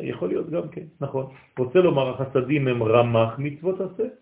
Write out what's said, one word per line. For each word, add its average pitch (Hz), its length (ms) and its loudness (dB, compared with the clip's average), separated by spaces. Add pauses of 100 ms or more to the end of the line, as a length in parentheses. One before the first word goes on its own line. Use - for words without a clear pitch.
יכול 131 280 -6
להיות - 220 -4
גם 165 180 -6
כן, - 160 -14 (160)
נכון. 135 260 -6 (320)
רוצה 127 200 2
לומר, 143 320 4
החסדים 131 580 0
הם 120 140 0
רמ"ח 113 560 4
מצוות 160 420 -4
עשה, 190 220 -6 (200)